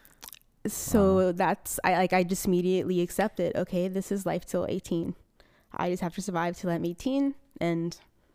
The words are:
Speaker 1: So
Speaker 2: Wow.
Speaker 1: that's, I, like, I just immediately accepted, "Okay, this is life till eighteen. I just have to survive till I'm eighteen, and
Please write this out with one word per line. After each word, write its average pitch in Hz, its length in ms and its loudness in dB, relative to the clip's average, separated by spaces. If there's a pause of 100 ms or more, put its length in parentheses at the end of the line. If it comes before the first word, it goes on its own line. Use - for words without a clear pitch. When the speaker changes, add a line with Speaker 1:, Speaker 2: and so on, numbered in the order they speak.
(680)
Speaker 1:
So 196 500 4 (100)
Speaker 2:
Wow. 180 60 2
Speaker 1:
that's, 180 520 -2
I, 185 100 4
like, 180 180 2
I 185 100 4
just 180 240 -2
immediately 180 540 2
accepted, 180 560 0
"Okay, 185 320 -2
this 190 240 -4
is 196 140 -4
life 170 180 -2
till 180 240 -4
eighteen. 175 460 -2 (580)
I - 180 -4
just 180 120 -4
have 175 140 -4
to 196 60 -6
survive 175 360 -2
till 180 120 -4
I'm 170 140 -2
eighteen, 269 500 -2 (260)
and 170 360 -2 (380)